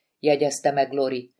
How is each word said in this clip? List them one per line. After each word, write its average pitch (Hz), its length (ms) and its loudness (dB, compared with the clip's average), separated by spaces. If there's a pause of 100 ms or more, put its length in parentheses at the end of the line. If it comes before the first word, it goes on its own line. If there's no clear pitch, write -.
(200)
jegyezte 143 520 0
meg 135 200 0
Lori. 131 480 -4